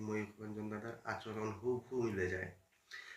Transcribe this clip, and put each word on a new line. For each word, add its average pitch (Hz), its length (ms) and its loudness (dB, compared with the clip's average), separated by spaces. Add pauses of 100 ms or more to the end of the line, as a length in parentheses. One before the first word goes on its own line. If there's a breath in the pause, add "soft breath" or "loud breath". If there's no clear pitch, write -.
ময়ূররঞ্জন 107 720 -2
দাদার 110 340 -4
আচরণ 110 480 -2
হুবহু 123 500 0
মিলে 98 260 4
যায়। 92 220 0 (680 loud breath)